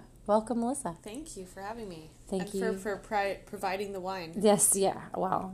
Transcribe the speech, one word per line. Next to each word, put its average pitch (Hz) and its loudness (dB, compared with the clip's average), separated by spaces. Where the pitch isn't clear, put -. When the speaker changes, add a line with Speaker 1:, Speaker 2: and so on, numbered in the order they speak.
Speaker 1:
welcome, 220 2
Melissa. 233 -4
Speaker 2:
Thank 247 -12
you 185 -12
for 190 -16
having 220 -8
me. 160 -14
Speaker 1:
Thank 190 0
Speaker 2:
And - -6
Speaker 1:
you. 190 2
Speaker 2:
for, 190 -2
for 196 -2
pri-, 202 0
providing 196 -4
the 196 -6
wine. 180 -6
Speaker 1:
Yes, 208 6
yeah. 190 4
Well, 185 0